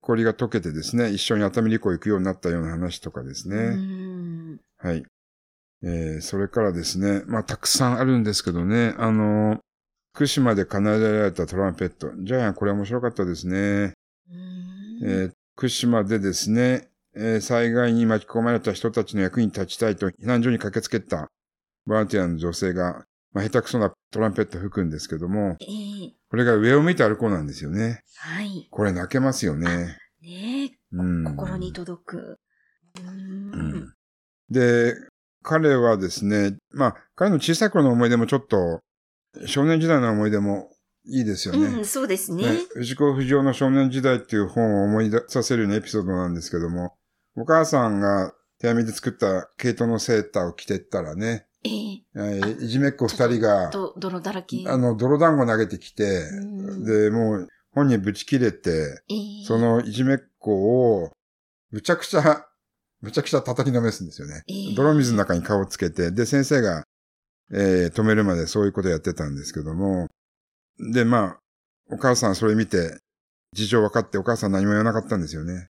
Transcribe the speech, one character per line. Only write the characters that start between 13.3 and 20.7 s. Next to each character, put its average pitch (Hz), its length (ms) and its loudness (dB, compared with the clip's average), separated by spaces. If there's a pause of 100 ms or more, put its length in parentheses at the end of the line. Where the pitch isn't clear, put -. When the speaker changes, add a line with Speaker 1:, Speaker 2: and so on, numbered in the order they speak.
Speaker 1:
す 87 140 -6
ね。 101 440 0 (380)
Speaker 2:
う - 20 -20
ー 185 760 -12
ん。 101 40 -2
Speaker 1:
え 95 160 0
ー、 90 60 -8 (240)
福 131 120 -2
島 117 360 2
で 107 160 0
で 98 120 -2
す - 180 -4
ね、 123 380 2 (260)
え 113 220 -2
ー、 107 40 0
災 117 320 0
害 120 200 2
に 117 140 4
巻 110 200 2
き - 20 -20
込 117 140 -2
ま 117 100 2
れ 113 80 0
た 107 120 -2
人 110 180 -2
た 110 140 0
ち 110 120 -6
の 98 60 2
役 92 180 0
に 113 60 4
立 95 200 -4
ち - 120 -12
た 113 120 0
い 95 60 -2
と 98 120 -2
避 98 180 -8
難 120 160 2
所 127 80 2
に 113 80 0
駆 101 140 -6